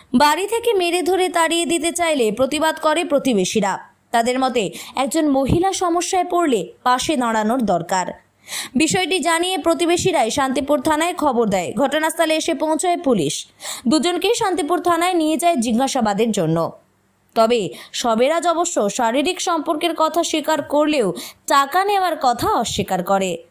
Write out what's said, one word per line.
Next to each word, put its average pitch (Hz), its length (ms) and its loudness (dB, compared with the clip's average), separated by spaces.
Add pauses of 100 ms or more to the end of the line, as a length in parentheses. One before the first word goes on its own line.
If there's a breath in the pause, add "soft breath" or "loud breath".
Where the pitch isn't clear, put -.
(140 loud breath)
বাড়ি 302 320 4
থেকে 466 260 0
মেরে 349 300 2
ধরে 359 260 2
তাড়িয়ে 330 380 0
দিতে 330 260 0
চাইলে 294 400 0
প্রতিবাদ 294 500 0
করে 311 220 2
প্রতিবেশীরা। 208 720 0 (320)
তাদের 240 280 0
মতে, 240 320 0 (260 loud breath)
একজন 294 340 0
মহিলা 294 420 2
সমস্যায় 359 520 0
পড়লে 339 480 0 (100)
পাশে 254 340 0
দাঁড়ানোর 226 460 0
দরকার। 180 440 0 (680 loud breath)
বিষয়টি 359 440 0
জানিয়ে 339 400 0
প্রতিবেশীরাই 330 720 0
শান্তিপুর 269 500 0
থানায় 320 340 0
খবর 240 320 0
দেয়। 180 280 -2
ঘটনাস্থলে 311 600 0
এসে 320 180 -2
পৌঁছায় 311 420 0
পুলিশ। 226 500 0 (420 loud breath)
দুজনকেই 349 460 2
শান্তিপুর 359 440 0
থানায় 349 360 0
নিয়ে 311 220 2
যায় 339 200 2
জিজ্ঞাসাবাদের 233 760 0
জন্য। 165 400 0 (640)
তবে 226 400 2 (180 loud breath)
সবেরাজ 254 560 0
অবশ্য 330 420 0
শারীরিক 269 500 0
সম্পর্কের 330 560 -2
কথা 320 260 0
স্বীকার 311 400 -2
করলেও 294 500 0 (340 loud breath)
টাকা 285 380 2
নেওয়ার 381 360 0
কথা 254 280 0
অস্বীকার 202 560 -2
করে। 190 460 -2